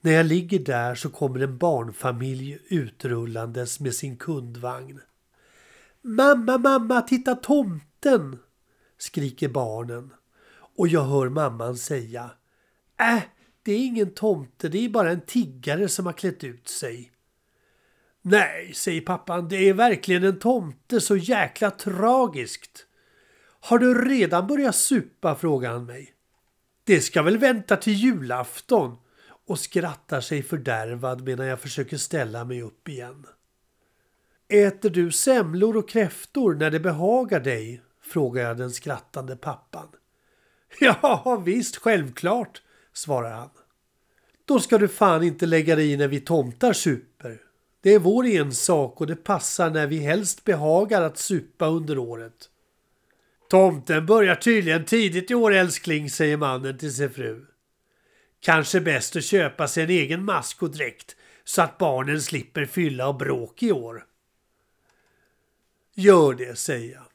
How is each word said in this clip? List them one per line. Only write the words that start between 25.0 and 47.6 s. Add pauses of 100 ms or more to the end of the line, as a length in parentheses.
frågar
han
mig. (680)
"Det
ska
väl
vänta
till
julafton." (500)
Och
skrattar
sig
fördärvad
medan
jag
försöker
ställa
mig
upp
igen. (1200)
"Äter
du
semlor
och
kräftor
när
det
behagar
dig?" (180)
frågar
jag
den
skrattande
pappan. (480)
<laughs>
"Ja,
visst,
självklart", (300)
svarar
han. (920)
"Då
ska
du
fan
inte
lägga
dig
i
när
vi
tomtar
super. (380)